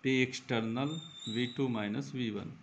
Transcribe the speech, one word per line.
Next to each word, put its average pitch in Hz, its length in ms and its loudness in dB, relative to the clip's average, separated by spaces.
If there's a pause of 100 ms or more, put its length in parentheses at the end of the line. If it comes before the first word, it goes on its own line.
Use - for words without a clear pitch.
पी 131 180 6
एक्सटर्नल 127 760 0 (300)
वी 117 180 0 (100)
टू 135 140 2
माइनस 113 440 -2
वी 123 160 0
वन 95 220 -6 (100)